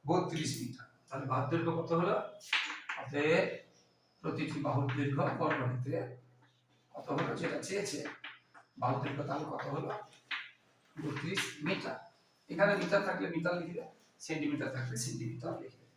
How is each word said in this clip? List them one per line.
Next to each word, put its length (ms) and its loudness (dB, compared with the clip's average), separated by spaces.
বত্রিশ 420 2
মিটার। 280 -6
তাহলে 220 -6
বাহুর 200 2
দৈর্ঘ্য 300 4
কত 100 -4
হলো? 140 4
অতএব 460 4
প্রতিটি 340 -2
বাহুর 200 2
দৈর্ঘ্য 260 2
বর্গক্ষেত্রে 580 0
কত 120 -10
হলো, 240 0
যেটা 260 0
চেয়েছে, 320 -2
বাহুর 220 2
দৈর্ঘ্য 260 -2
তাহলে 240 -2
কত 120 -4
হলো? 160 -2
বত্রিশ 380 -2
মিটার। 300 0
এখানে 300 6
মিটার 280 4
থাকলে 260 0
মিটার 260 2
লিখবে, 240 -4
সেন্টিমিটার 500 0
থাকলে 280 -2
সেন্টিমিটার 560 -4
লিখবে। 260 -14